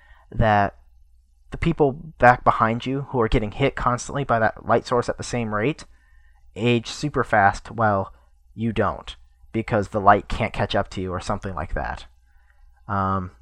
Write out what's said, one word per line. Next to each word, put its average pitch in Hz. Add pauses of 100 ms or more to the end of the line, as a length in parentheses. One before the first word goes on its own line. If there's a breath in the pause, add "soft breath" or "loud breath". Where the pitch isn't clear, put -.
(300 soft breath)
that 104 (760)
the -
people 156
back 123
behind 113
you 135
who 123
are 113
getting 107
hit 135
constantly -
by 117
that -
light 117
source 120
at -
the -
same 113
rate 117 (720)
age 117
super 139
fast 101
while 107 (440)
you 113
don't, 101 (380)
because 110
the 107
light 98
can't -
catch -
up 98
to -
you 92
or 92
something 101
like 80
that. - (840)
Um, 95 (120)